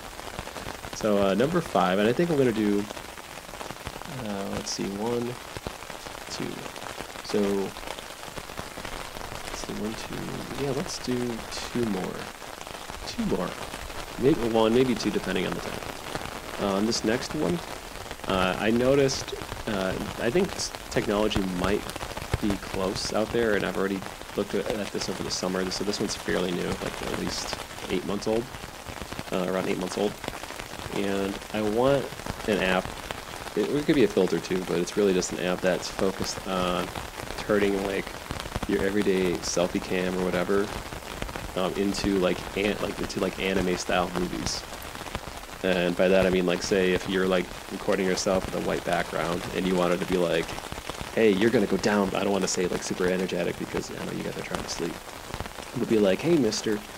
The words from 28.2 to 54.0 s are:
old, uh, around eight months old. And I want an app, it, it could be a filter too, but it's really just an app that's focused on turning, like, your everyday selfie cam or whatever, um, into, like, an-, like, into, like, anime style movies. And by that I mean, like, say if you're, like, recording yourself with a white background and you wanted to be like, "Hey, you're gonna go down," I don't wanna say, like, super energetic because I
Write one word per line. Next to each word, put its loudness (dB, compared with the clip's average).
old, 2
uh, 2
around 2
eight 2
months -2
old. 2
And 0
I 0
want 4
an 4
app, 4
it, 2
it 2
could 6
be 8
a 6
filter 4
too, 0
but 2
it's 0
really 6
just 2
an -4
app 0
that's 2
focused -2
on 0
turning, 4
like, -2
your 2
everyday 4
selfie 0
cam 0
or 2
whatever, 2
um, 2
into, 2
like, 4
an-, 2
like, -2
into, -2
like, 0
anime 2
style 2
movies. -2
And 2
by 6
that 8
I 6
mean, 4
like, 2
say 4
if 0
you're, 2
like, 2
recording 0
yourself 2
with -2
a 0
white 0
background 0
and 2
you 4
wanted 4
to -2
be 2
like, 4
"Hey, 8
you're 6
gonna 6
go 2
down," 4
I 2
don't 2
wanna 2
say, 2
like, -2
super 0
energetic 0
because -4
I -6